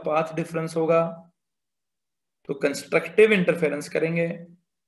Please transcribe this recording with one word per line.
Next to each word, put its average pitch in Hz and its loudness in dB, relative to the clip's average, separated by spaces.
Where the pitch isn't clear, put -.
path 160 -2
difference 160 -6
होगा, 165 4
तो - -6
constructive - 2
interference 170 0
करेंगे 165 -2